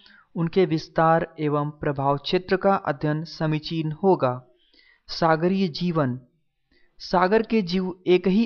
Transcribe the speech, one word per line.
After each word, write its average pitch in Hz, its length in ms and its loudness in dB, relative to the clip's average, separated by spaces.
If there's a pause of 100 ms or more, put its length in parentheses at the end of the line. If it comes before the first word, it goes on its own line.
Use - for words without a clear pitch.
(360)
उनके 175 300 2
विस्तार 160 760 0
एवं 147 300 -2
प्रभाव 139 480 -2
क्षेत्र 185 400 -2
का 196 180 2
अध्ययन 151 480 -4
समीचीन 156 680 -4
होगा। 135 500 0 (680)
सागरीय 175 600 0
जीवन, 151 520 -2 (800)
सागर 185 420 2
के 220 200 0
जीव 185 460 -4
एक 180 200 4
ही 202 180 2